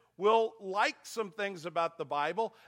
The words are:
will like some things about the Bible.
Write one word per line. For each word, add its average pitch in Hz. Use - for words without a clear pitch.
will 226
like 202
some 214
things 196
about 165
the 160
Bible. 156